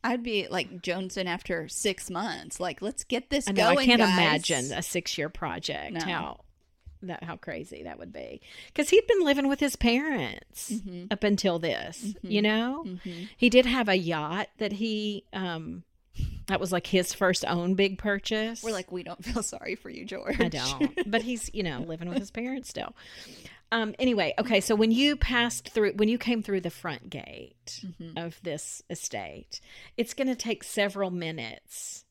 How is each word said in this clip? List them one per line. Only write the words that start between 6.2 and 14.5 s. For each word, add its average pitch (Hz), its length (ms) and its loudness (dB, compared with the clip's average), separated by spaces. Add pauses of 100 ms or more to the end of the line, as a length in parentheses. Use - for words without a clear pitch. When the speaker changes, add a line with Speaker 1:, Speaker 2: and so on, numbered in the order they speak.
Speaker 2:
that, 175 200 -8
how 165 120 -10
crazy - 480 -10
that 80 160 -12
would 85 120 -14
be. 64 300 -12 (320)
'Cause 294 160 2
he'd 440 160 8
been 392 180 4
living 277 240 4
with 277 120 2
his 277 160 2
parents 240 960 0
Speaker 1:
Mm-hmm. 185 400 -8
Speaker 2:
up 208 120 -4
until 196 360 4
this, 170 640 -4
you 208 180 0
Speaker 1:
Mm-hmm. - 0 -
Speaker 2:
know? 233 460 2
Speaker 1:
Mm-hmm. 180 360 -10 (140)
Speaker 2:
He 247 140 6
did 247 160 8
have 240 220 2
a 185 60 6
yacht 165 600 -2